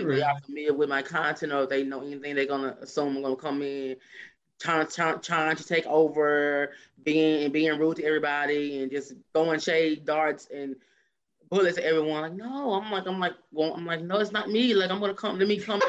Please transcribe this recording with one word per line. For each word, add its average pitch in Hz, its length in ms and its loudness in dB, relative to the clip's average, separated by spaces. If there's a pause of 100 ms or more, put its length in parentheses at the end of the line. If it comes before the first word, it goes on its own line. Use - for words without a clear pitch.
if 175 60 -2
they 143 160 2
are 143 220 0
familiar 151 280 0
with 143 160 2
my 139 120 0
content 156 520 -2
or 139 100 2
if 131 60 -2
they 135 140 0
know 135 180 -6
anything, 143 340 -8
they're 139 100 2
gonna 135 360 -2
assume 143 340 -2
I'm 135 80 -2
gonna 131 140 0
come 143 240 -4
in 139 340 -6 (640)
trying, 156 280 2
trying, 165 340 -2
trying 160 340 0
to - 80 -10
take 165 220 0
over, 147 880 2 (320)
being, 156 400 4
and 143 100 0
being 156 240 2
rude 160 200 2
to 160 60 -6
everybody 147 760 0
and 131 100 -4
just 139 220 -6 (180)
throwing 160 280 2
shade 160 440 0
darts 151 480 0
and 139 240 -8 (760)
bullets 180 260 2
at - 60 -2
everyone. 156 400 2
Like, 165 100 -8
no, 247 400 -4
I'm 208 180 -2
like, 185 140 -4
I'm 185 140 -4
like, 180 140 0 (180)
well, 156 240 0
I'm 170 100 -8
like, 165 160 -4
"No, 180 160 -2
it's 208 140 0
not 208 180 -2
me. 226 240 4
Like, 190 160 4
I'm 190 100 -2
gonna 202 140 -2
come, 196 240 -4
let 196 100 4
me 208 120 2
come 202 300 -4